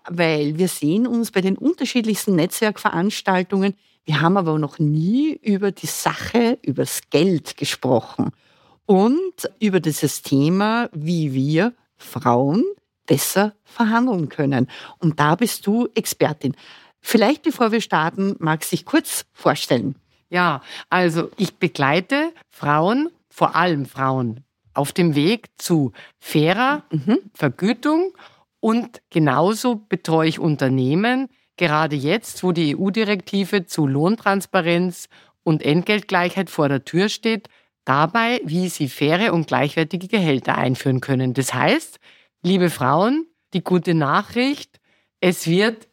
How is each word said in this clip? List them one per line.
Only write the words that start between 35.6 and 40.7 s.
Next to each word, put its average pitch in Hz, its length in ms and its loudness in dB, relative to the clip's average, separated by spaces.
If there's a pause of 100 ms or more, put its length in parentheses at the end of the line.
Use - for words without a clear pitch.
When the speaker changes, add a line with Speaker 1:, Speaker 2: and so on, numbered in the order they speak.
Speaker 2:
Entgeltgleichheit 180 880 0
vor 147 180 0
der 139 160 -2
Tür 190 240 0
steht, 220 400 -4 (360)
dabei, 185 600 0
wie 175 240 -2
sie 147 200 -4
faire 165 440 0
und 165 140 0
gleichwertige 160 640 -2
Gehälter 156 500 0
einführen 131 420 0